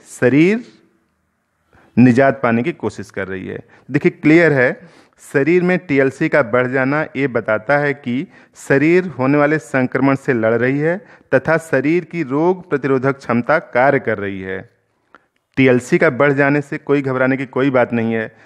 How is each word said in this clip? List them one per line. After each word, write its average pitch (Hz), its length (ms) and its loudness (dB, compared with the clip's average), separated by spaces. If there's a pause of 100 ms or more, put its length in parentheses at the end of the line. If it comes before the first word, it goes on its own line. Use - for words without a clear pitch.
शरीर 160 580 0 (1300)
निजात 127 460 4
पाने 117 200 0
की 127 80 -6
कोशिश 104 400 -10
कर 95 160 -8
रही 95 200 -10
है। 101 120 -12 (320)
देखिए, 147 200 0
क्लियर 160 420 4
है, 131 280 0 (520)
शरीर 165 300 2
में 180 160 0
टीएलसी 139 500 0
का 151 120 2
बढ़ 123 260 0
जाना 135 380 -2 (100)
ये 135 120 -2
बताता 113 500 -2
है 143 160 -2
कि 127 340 -6 (280)
शरीर 165 520 0
होने 135 300 0
वाले 147 220 2
संक्रमण 135 560 -2
से - 180 -2
लड़ 110 200 0
रही 127 260 -2
है 170 260 -4 (280)
तथा 160 240 2
शरीर 156 460 -2
की 165 200 -8
रोग 170 460 -2
प्रतिरोधक 135 480 -2
क्षमता 123 420 0
कार्य 135 400 0
कर 110 180 -4
रही 98 240 -8
है। 95 280 -10 (840)
टीएलसी 131 420 2
का 165 120 2
बढ़ 143 220 0
जाने 143 300 0
से 147 160 -10
कोई 143 240 -2
घबराने 131 360 -2
की 127 80 -8
कोई 127 240 -2
बात 123 240 0
नहीं 113 200 -2
है। 110 220 -8 (100)